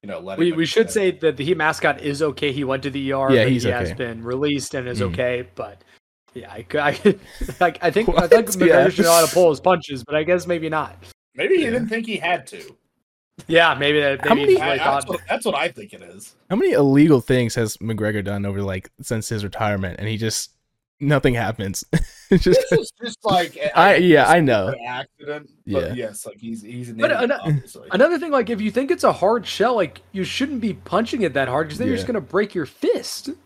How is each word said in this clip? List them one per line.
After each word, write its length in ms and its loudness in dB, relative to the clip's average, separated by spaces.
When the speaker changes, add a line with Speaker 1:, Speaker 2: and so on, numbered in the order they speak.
Speaker 1:
you 40 -14
know, 120 -10
letting 240 -4
Speaker 2:
We, 60 2
Speaker 1:
them 80 -4
Speaker 2:
we 80 0
should 200 2
Speaker 1:
play. 60 -10
Speaker 2:
say 260 0
that 180 0
the 80 -6
Heat 120 0
mascot 440 0
is 220 -4
okay. 300 -2
He 100 -6
went 220 -4
to 60 -4
the 100 -6
E 120 -4
R, 200 2
Speaker 3:
Yeah, 120 6
Speaker 2:
but 80 2
Speaker 3:
he's 120 0
Speaker 2:
he 60 0
has 180 -2
Speaker 3:
okay. 80 -8
Speaker 2:
been 260 -8
released 520 -4
and 120 -6
is 140 -6
Speaker 3:
Mm. 120 -2
Speaker 2:
okay. 440 -4
But 260 -14
yeah, 180 -16
I, 100 -14
cou-, 160 -4
I, 120 2
<laughs> 300 -10
like, 220 2
I 80 4
think, 200 0
I 180 2
think 180 8
Speaker 3:
What? 120 -6
Speaker 2:
McGregor 100 4
Speaker 3:
Yeah. 220 6
Speaker 2:
should 160 0
know 60 6
how 140 6
to 80 -6
pull 160 6
his 80 -2
punches, 460 0
but 100 -6
I 80 2
guess 240 0
maybe 220 -4
not. 260 -4
Speaker 1:
Maybe 220 0
he 80 0
Speaker 3:
Yeah. 60 -2
Speaker 1:
didn't 180 -2
think 180 -6
he 120 -6
had 300 -4
to. 280 -18
Speaker 2:
Yeah, 260 4
maybe 260 0
that, 240 -2
Speaker 3:
How 120 4
Speaker 2:
maybe 160 2
he 60 4
Speaker 3:
many 80 -2
Speaker 2:
really 140 -2
Speaker 1:
I, 120 -4
that's 140 -2
Speaker 2:
thought 80 -16
Speaker 1:
what, 140 -8
that's 180 -4
what 100 -2
I 120 -2
think 260 -14
it 80 -20
is. 340 -20
Speaker 3:
How 60 -2
many 180 2
illegal 480 6
things 360 0
has 220 -4
McGregor 440 -4
done 240 -6
over, 160 -6
like, 280 -8
since 260 -6
his 140 -6
retirement, 560 -4
and 100 -6
he 80 -4
just, 360 -6
nothing 340 2
happens? 580 -4
<laughs> 120 0
It's 140 6
just 240 6
Speaker 1:
This 120 2
is 120 -12
just, 220 -12
like, 320 0
a, 180 -4
Speaker 3:
I, 220 6
yeah, 320 6
I 80 8
Speaker 1:
an 80 4
Speaker 3:
know. 300 2
Speaker 1:
accident, 640 -12
but 160 -2
Speaker 3:
Yeah. 120 -6
Speaker 1:
yes, 320 -10
like, 120 -18
he's, 220 -12
he's 300 -14
an 80 -14
Speaker 2:
But 120 0
Speaker 1:
idiot, 200 -2
Speaker 2:
ano-, 120 -4
Speaker 1:
obviously. 480 -6
Speaker 2:
another 280 2
thing, 120 -6
like, 200 -2
if 100 -4
you 100 -4
think 200 -4
it's 140 -2
a 100 4
hard 320 0
shell, 300 0
like, 260 -4
you 120 -4
shouldn't 360 -4
be 140 -4
punching 480 -4
it 100 -2
that 160 -2
hard 220 -2
'cause 80 -10
then 80 -2
you're 80 0
Speaker 3:
Yeah. 60 -4
Speaker 2:
just 60 -6
gonna 140 -4
break 340 -4
your 120 -4
fist. 640 -4